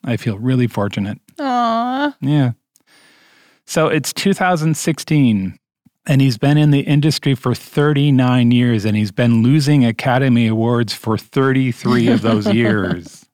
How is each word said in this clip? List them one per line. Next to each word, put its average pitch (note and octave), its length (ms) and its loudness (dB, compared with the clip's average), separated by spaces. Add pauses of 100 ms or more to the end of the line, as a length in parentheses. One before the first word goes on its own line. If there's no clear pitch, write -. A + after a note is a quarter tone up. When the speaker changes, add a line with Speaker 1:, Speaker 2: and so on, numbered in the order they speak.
Speaker 1:
I A#2 140 -4
feel G#2+ 220 -6
really B2 280 0
fortunate." G#2 520 -4 (200)
Speaker 2:
Aw. B3 800 -2
Speaker 1:
Yeah. C#3 300 0 (1120)
So D#3 220 0
it's - 260 -2
two G3 200 -2
thousand E3 440 0
sixteen, A#2+ 800 0 (500)
and C3+ 140 2
he's B2+ 180 2
been C#3+ 180 2
in D3+ 140 4
the C#3 100 2
industry C#3+ 540 0
for B2 200 -4
thirty-nine C3 960 2
years, A#2+ 340 2
and G#2+ 120 0
he's G#2 140 -2
been A#2 320 2
losing C#3 420 2
Academy A#2+ 600 0
Awards A2+ 460 -2
for A2 240 -4
thirty-three C3 880 0
of A2+ 140 2
those G#2+ 260 0
Speaker 2:
<laughs> G#2 60 0
Speaker 1:
years. G2+ 800 -2